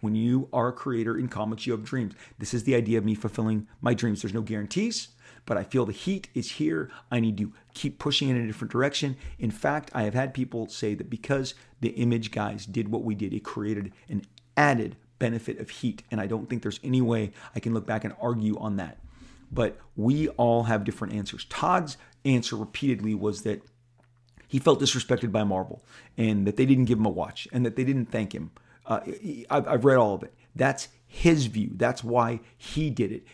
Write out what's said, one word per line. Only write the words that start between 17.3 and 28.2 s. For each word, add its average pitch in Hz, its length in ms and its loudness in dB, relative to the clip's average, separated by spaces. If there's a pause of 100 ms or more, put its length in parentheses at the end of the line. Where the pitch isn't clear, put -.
I 107 40 -6
can 113 120 -2
look 110 140 -2
back 110 180 -2
and 104 160 -6
argue 110 380 0
on 104 180 -4
that. 90 220 -8 (520)
But - 280 0 (180)
we 143 340 2
all 117 340 4
have 110 200 2
different 107 300 -4
answers. - 320 -8
Todd's 170 500 0 (300)
answer 123 300 2
repeatedly 107 580 -2
was 104 280 -2
that 107 200 -4 (840)
he 135 120 0
felt 143 220 6
disrespected 123 500 0
by 107 140 2
Marvel 92 400 -2 (320)
and 107 300 2
that 104 100 0
they 131 80 4
didn't 131 220 6
give 113 120 4
him 110 60 4
a 104 60 2
watch - 420 -6
and 123 140 2
that 110 100 -4
they 131 80 0
didn't 131 260 0
thank 110 240 -2